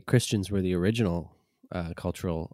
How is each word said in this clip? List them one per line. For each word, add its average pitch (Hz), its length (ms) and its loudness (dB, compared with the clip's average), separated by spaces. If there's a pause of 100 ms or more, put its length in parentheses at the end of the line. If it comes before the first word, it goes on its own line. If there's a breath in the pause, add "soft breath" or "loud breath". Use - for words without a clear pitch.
Christians 107 420 2
were 101 120 0
the 90 140 2
original, 90 560 2 (400)
uh, 85 240 -4
cultural 87 580 -4